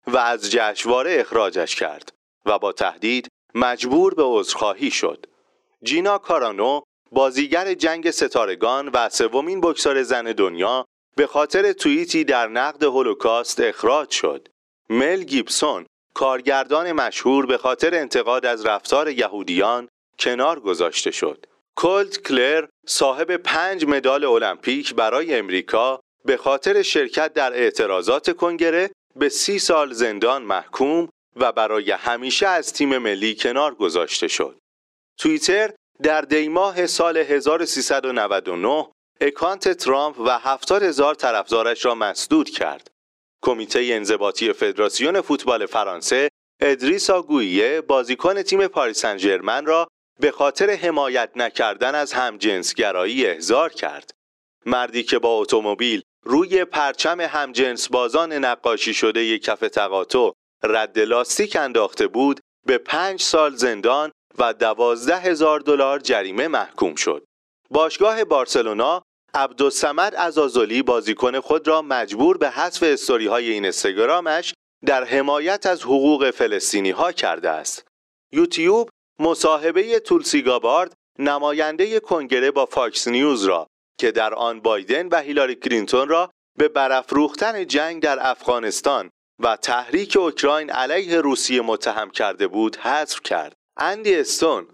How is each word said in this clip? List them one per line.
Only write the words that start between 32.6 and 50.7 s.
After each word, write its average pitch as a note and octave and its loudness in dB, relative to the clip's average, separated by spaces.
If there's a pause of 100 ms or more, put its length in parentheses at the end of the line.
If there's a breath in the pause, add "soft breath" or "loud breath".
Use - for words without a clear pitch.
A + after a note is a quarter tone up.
تیم C#3 2
ملی G#2+ -2
کنار C3 -2
گذاشته F2 -2
شد. C#2 -4 (600)
توییتر F3+ 2 (320)
در D#3 2
دی D3+ 0
ماه F3+ 0
سال E3+ 0
هزار D3 2
و D#3+ 0
سیصد C3+ -2
و C3 -2
نود G2+ -2
و F2+ -4
نه C3 0 (340)
اکانت E3+ 0
ترامپ C#3+ 0
و A#2 0
هفتاد C3+ 0
هزار D3 2
طرفدارش A2+ 0
را A#2+ 2
مسدود B2+ 0
کرد. D2 -6 (500)
کمیتهٔ B2 0
انضباطی G#2 0
فدراسیون G#2+ 0
فوتبال B2 -2
فرانسه، G#2+ -2 (320)
ادریسا D3 2
گویه، C3 0
بازیکن C#3 0
تیم F#3+ 2
پاریس B2+ -2
سن G#2+ -2
ژرمن G2 0
را E3 2 (320)
به C#3+ 2
خاطر C#3+ 0
حمایت C#3+ 0